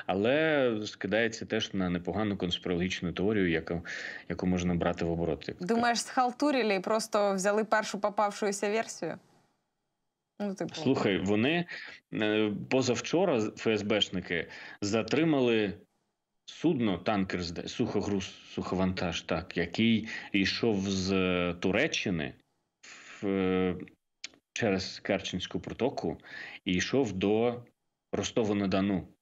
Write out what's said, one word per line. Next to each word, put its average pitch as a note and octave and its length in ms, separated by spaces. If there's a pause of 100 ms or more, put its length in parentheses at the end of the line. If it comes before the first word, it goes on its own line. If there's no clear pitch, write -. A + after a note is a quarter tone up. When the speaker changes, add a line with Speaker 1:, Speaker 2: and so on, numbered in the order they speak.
Speaker 1:
але C3 680 (140)
скидається A2 600
теж A2 280
на F#2 160
непогану F2+ 480
конспірологічну F2+ 760
теорію, G2 360
яку, E2 360 (440)
яку F2+ 180
можна F2+ 280
брати E2+ 300
в E2+ 60
оборот, E2 360
як - 120
Speaker 2:
Думаєш, A#3 420
схалтурили B3 720
і F#3+ 40
просто G#3 540
взяли G3+ 300
першу G#3+ 360
попавшуюся G#3 720
версію? G#3+ 460 (1200)
Ну, G3+ 160
типу. E3 200
Speaker 1:
Слухай, A#2+ 420
вони, A2 480 (480)
е, G#2+ 380 (180)
позавчора C3 680
з-, G#2+ 80
Ф - 200
С G#2+ 160
Бшники G2 640 (340)
затримали A2+ 920 (760)
судно, A#2 500
танкер, F#2+ 440
зда-, E2+ 260
сухогруз, G2+ 580 (280)
суховантаж, F#2 680
так, - 360
який A2 500 (240)
йшов G2 580
з, F#2+ 220
е, F2+ 480
Туреччини F#2 760 (880)
в, G#2 60
е, F#2 480 (800)
через F#2+ 460
Керченську F#2+ 600
протоку F2+ 580 (480)
і F#2 80
йшов G#2+ 400
до G#2+ 500 (480)
Ростова-на-Дону. G2+ 960 (140)